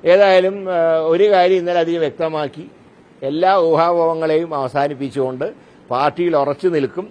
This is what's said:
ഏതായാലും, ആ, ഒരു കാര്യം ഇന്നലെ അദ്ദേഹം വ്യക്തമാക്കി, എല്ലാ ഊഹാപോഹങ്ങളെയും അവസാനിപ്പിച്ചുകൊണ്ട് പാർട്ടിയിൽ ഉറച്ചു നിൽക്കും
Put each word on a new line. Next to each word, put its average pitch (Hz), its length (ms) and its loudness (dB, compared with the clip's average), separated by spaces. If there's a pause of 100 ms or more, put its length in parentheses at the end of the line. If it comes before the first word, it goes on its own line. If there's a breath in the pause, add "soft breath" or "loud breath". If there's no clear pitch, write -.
(120)
ഏതായാലും, 190 440 4 (200)
ആ, - 20 0 (340)
ഒരു 185 220 4
കാര്യം 185 260 4
ഇന്നലെ 175 220 0
അദ്ദേഹം 170 240 -2
വ്യക്തമാക്കി, 151 580 -6 (640)
എല്ലാ 175 220 0 (160)
ഊഹാപോഹങ്ങളെയും 165 800 0 (100)
അവസാനിപ്പിച്ചുകൊണ്ട് 135 880 -4 (460 loud breath)
പാർട്ടിയിൽ 151 500 -2
ഉറച്ചു 143 340 -2
നിൽക്കും 160 340 -4